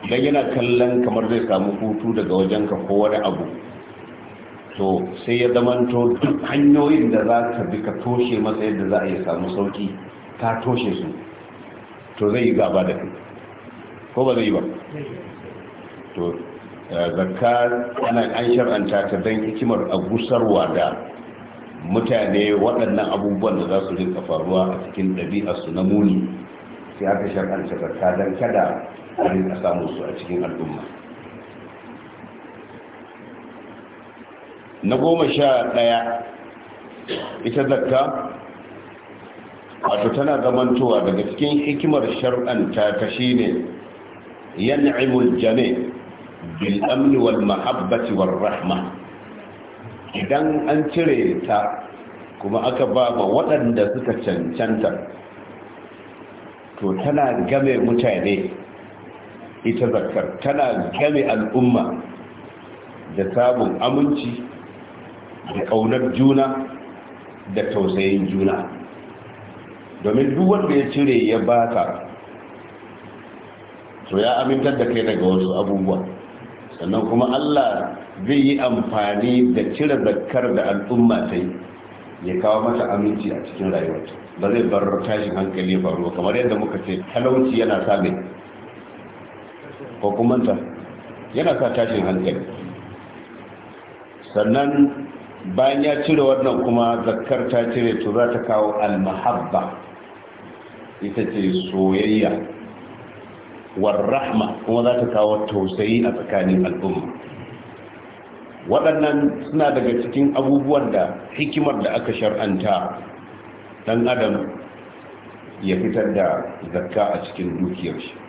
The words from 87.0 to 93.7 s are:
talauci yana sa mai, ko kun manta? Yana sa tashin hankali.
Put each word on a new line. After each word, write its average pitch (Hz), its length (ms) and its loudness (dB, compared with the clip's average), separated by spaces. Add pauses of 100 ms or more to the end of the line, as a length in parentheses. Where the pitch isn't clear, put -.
talauci 127 480 2
yana 101 240 2
sa 95 160 4
mai, 92 100 2 (1900)
ko 101 100 2
kun 113 160 0
manta? 117 300 2 (800)
Yana 160 240 2
sa 127 100 4
tashin 113 300 2
hankali. 92 400 0 (1900)